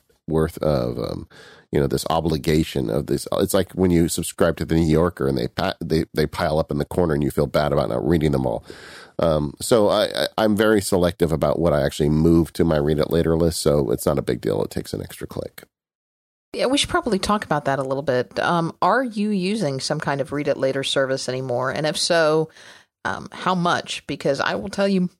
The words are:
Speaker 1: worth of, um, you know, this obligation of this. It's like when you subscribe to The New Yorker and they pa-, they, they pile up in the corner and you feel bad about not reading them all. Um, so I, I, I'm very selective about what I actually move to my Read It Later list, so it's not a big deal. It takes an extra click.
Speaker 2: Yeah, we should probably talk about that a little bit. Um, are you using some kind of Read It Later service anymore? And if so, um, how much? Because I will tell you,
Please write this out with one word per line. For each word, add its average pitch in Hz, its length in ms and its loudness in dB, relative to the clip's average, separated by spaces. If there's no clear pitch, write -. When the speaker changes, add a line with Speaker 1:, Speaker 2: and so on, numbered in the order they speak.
Speaker 1:
worth 78 320 0
of, 60 400 0
um, 50 280 -8
you 73 80 2
know, 69 60 4
this 69 240 -2
obligation 78 800 0
of 64 160 -2
this. 69 260 -2
It's - 220 0
like 95 180 0
when 92 180 2
you 85 180 4
subscribe 85 500 0
to 85 80 -4
The 82 80 0
New 82 120 4
Yorker 80 400 2
and 69 120 0
they 58 100 -4
pa-, - 340 -4
they, 80 300 0
they 78 140 0
pile 78 320 -2
up 80 120 -2
in 73 60 -2
the 71 80 -2
corner 85 300 0
and 73 80 0
you 67 80 0
feel 73 160 0
bad 73 260 0
about 71 160 0
not 57 180 -2
reading 78 260 2
them 65 140 0
all. 55 160 -4
Um, 76 420 0
so 104 280 4
I, 98 160 4
I, 53 220 -2
I'm 107 160 2
very 107 280 4
selective 87 500 0
about 73 260 0
what 80 140 2
I 71 120 2
actually 73 260 0
move 82 440 4
to 87 100 2
my 80 120 2
Read 73 220 2
It - 120 0
Later 82 260 2
list, 82 240 0
so 71 300 2
it's 60 140 -2
not 71 140 2
a - 40 -2
big 62 200 -4
deal. 50 200 -2
It - 80 -6
takes - 220 -8
an 50 100 -8
extra - 240 -12
click. - 380 -12
Speaker 2:
Yeah, - 120 -2
we 262 100 0
should - 140 -2
probably 254 280 0
talk 208 260 -2
about 151 220 -2
that 139 120 0
a 139 60 -4
little 135 180 -4
bit. 127 360 -2
Um, 165 440 0
are 214 220 2
you 214 260 -4
using 180 500 -2
some 151 200 -4
kind 139 200 -4
of 131 120 -6
Read 143 160 -4
It 139 100 -2
Later 135 260 -2
service 135 440 -2
anymore? 127 420 -4
And 147 160 -4
if 151 100 -2
so, 160 540 2
um, - 280 -6
how - 220 -2
much? 170 520 -2
Because 143 340 -2
I - 140 0
will 202 160 -6
tell 202 180 0
you, 185 200 2